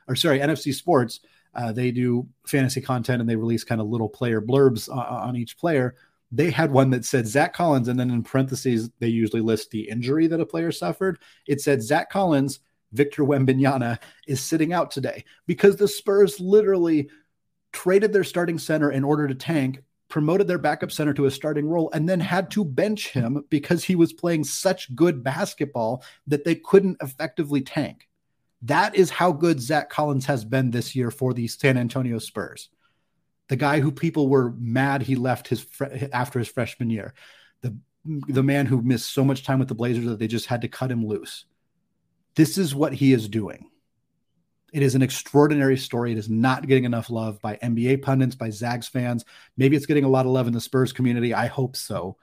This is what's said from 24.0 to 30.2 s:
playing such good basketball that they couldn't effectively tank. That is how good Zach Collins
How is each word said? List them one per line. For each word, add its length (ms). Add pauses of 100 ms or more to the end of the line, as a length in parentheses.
playing 320
such 520
good 280
basketball 800 (220)
that 200
they 100
couldn't 440
effectively 640
tank. 480 (540)
That 320
is 160
how 220
good 280
Zach 300
Collins 340